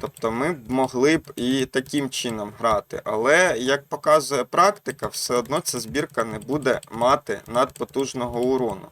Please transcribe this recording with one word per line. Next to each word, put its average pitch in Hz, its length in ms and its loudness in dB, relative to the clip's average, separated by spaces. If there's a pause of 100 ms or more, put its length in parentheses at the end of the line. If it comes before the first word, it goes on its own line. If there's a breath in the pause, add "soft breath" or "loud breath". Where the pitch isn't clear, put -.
Тобто 113 300 -4
ми 135 220 -2
б 120 180 -12
могли 131 460 2
б - 200 -8
і 127 300 0
таким 135 440 -2
чином 110 480 -6
грати. 110 460 0
Але, 131 540 2
як 135 260 0
показує 143 600 2
практика, 170 640 0
все - 280 -4
одно 123 260 0
ця 123 200 -6
збірка 113 440 -4
не 110 140 -6
буде 127 420 0 (100)
мати 120 560 0
надпотужного 123 960 -2
урону. 120 520 0